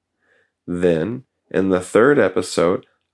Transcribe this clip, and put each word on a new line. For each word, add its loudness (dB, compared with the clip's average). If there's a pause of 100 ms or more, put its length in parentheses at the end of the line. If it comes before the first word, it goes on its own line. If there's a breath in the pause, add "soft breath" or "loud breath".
(680)
Then, -2 (260)
in 0
the 0
third 2
episode, -2 (280)